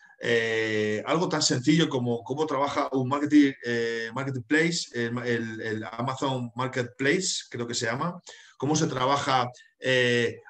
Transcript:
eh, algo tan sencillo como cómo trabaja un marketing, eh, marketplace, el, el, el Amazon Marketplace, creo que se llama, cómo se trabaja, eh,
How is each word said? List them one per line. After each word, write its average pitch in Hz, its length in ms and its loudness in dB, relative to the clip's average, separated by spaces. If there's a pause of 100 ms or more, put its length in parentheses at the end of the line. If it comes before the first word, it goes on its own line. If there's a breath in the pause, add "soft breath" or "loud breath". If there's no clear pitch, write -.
(240 loud breath)
eh, 110 840 2
algo 160 240 0
tan 156 120 0
sencillo 147 480 4
como 120 340 -2
cómo 139 220 -2
trabaja 139 460 0
un 131 180 0
marketing, 143 440 6 (120)
eh, 117 480 -2
marketplace, 139 800 -2
el, 120 260 -2
el, 117 420 -4
el 110 220 -4
Amazon 123 720 -4
Marketplace, 131 920 -2
creo 120 160 -8
que 117 80 -8
se 117 140 -4
llama, 160 340 -4 (360 loud breath)
cómo 147 180 0
se 160 120 2
trabaja, 131 600 2 (300 loud breath)
eh, 120 600 2 (100)